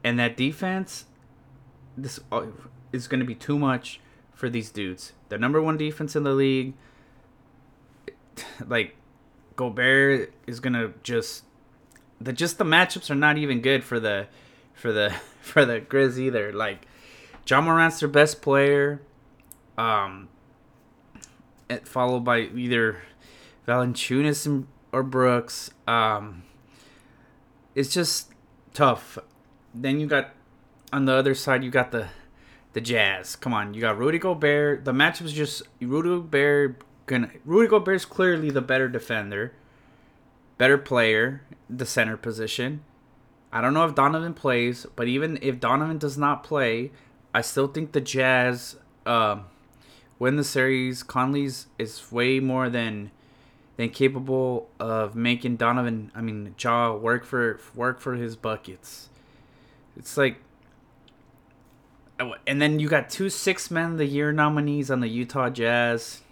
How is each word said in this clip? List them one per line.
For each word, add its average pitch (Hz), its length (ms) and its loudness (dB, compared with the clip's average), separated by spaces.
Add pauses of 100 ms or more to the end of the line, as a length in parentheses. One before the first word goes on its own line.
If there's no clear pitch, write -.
And 120 160 0
that 120 160 0
defense, 185 680 -4 (880)
this, 131 240 -12 (140)
uh, 220 140 -2 (460)
is 123 140 -6
gonna 127 180 -2
be 123 100 -6
too 147 240 -4
much 131 420 -2 (320)
for - 160 -6
these 113 220 -4
dudes. 95 420 -8 (160)
The 104 80 -8
number 135 240 2
one 156 160 0
defense 151 400 -6
in 147 80 0
the 139 80 2
league, 135 420 2 (1900)
like, 117 300 -2 (600)
Gobert 127 760 2 (140)
is 120 120 -10
gonna 120 340 -2 (100)
just, - 420 -4 (760)
the, 123 120 -8
just 170 260 -4
the 208 60 2
matchups 170 460 2
are 143 40 0
not 147 220 4
even 139 240 0
good 131 240 2
for 120 160 -4
the, 104 280 -2 (440)
for 117 200 -4
the, 104 180 2
<laughs> - 300 -14
for - 240 4
the 117 160 0
Grizz 131 380 2
either. 117 340 -2
Like, 101 340 -6 (600)
Ja 135 140 6
Morant's 165 400 4
their 147 80 0
best 147 320 4
player, 143 640 4 (720)
um, 98 540 0 (1400)
and 123 180 -8
followed 123 380 0
by 120 160 2
either 117 640 -2 (680)
Valanciunas 127 760 0
and, 139 200 -2 (240)
or 131 120 0
Brooks. 127 680 0 (160)
Um, 104 580 0 (1300)
it's 135 180 0
just - 400 -2 (400)
tough. - 460 2 (540)
Then 135 280 -2
you 151 80 -4
got, 139 220 0 (640)
on 139 120 0
the 131 80 4
other 135 220 4
side, 131 280 0
you 127 80 -6
got 127 220 0
the, 110 160 -4 (640)
the 113 80 -4
Jazz. 101 560 0
Come 123 180 -4
on, 101 180 -2
you 110 80 -10
got 110 160 0
Rudy 151 220 0
Gobert. 147 680 0
The 135 80 -2
matchup's 156 400 0
just 147 300 -4 (180)
Rudy 143 280 -2
Gobert 143 720 2 (240)
gonna, 123 240 0 (140)
Rudy 202 240 6
Gobert's 190 360 2
clearly 170 460 0
the 135 100 0
better 131 280 0
defender, 113 640 -6 (1040)
better 135 180 8
player, 120 640 2 (260)
the 123 180 -6
center 110 300 0
position. 117 640 -6 (720)
I 113 80 -2
don't 131 140 2
know 165 100 4
if 156 100 -2
Donovan 156 400 2
plays, 123 520 0 (100)
but 120 100 -2
even 147 340 -2
if 123 200 -2
Donovan 151 380 0
does 143 200 -4
not 147 240 0
play, 127 480 -2 (420)
I 120 100 2
still 139 260 0
think 151 240 -6
the 147 80 2
Jazz, 127 760 0 (300)
um, 107 380 2 (720)
win 131 160 2
the 147 80 0
series. 131 600 0
Conley's 135 640 -2 (120)
is - 320 -8
way 123 300 2
more 131 280 0
than, 110 440 -4 (640)
than 117 140 -4
capable 131 760 0 (120)
of 110 340 -2
making 120 420 0
Donovan, 117 560 0
I 113 100 -10
mean, 104 360 -8
Ja 117 360 0
work 117 300 0
for, 117 360 -2 (160)
work 127 240 -4
for 127 140 -6
his 117 200 -6
buckets. - 760 -10 (880)
It's - 200 -12
like, 135 200 2 (2000)
and 139 160 0
then 151 160 2
you 151 100 -2
got 147 220 0
two 190 180 -4
six - 420 -4
men 165 220 -2
of 160 60 -6
the 147 80 0
year 143 260 0
nominees 147 580 0
on 127 100 0
the 117 80 -2
Utah 123 420 -2
Jazz. 117 680 0 (120)